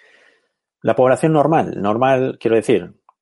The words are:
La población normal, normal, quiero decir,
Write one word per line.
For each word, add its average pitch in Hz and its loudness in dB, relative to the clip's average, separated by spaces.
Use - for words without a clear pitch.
La - -2
población 131 2
normal, 139 0
normal, 127 -2
quiero 113 0
decir, 95 0